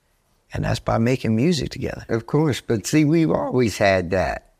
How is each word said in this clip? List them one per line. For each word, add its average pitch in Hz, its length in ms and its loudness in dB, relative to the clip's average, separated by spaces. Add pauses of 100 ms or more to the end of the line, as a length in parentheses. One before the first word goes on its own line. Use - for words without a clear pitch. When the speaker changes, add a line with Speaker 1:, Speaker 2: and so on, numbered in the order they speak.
(520)
Speaker 1:
And - 120 -4
that's 104 160 -2
by 113 180 -2
making 113 380 0
music 151 340 0
together. - 380 -8
Speaker 2:
Of 113 180 -4
course, 147 340 0
but 113 260 -2
see, 156 180 4
we've 156 260 4
always 127 480 0
had 95 320 2
that. 87 500 -2